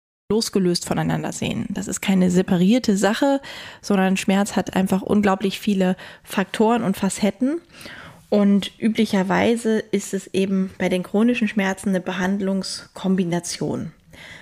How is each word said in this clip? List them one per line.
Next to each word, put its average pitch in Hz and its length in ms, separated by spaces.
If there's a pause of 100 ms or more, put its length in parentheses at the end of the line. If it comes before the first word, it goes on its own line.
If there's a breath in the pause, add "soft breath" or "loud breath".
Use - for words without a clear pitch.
(320)
losgelöst 190 560
voneinander 160 440
sehen. - 380
Das 190 180
ist - 140
keine 185 300
separierte 190 640
Sache, 277 440 (400 loud breath)
sondern 190 360
Schmerz 202 380
hat - 200
einfach 190 260
unglaublich 196 580
viele 190 360 (280 loud breath)
Faktoren 226 600
und 196 140
Facetten. 247 640 (680 loud breath)
Und 202 500
üblicherweise 214 1000
ist - 340
es 190 140
eben 190 500
bei 185 100
den 180 160
chronischen 226 440
Schmerzen 190 420
eine 185 100
Behandlungskombination 185 1900 (500 loud breath)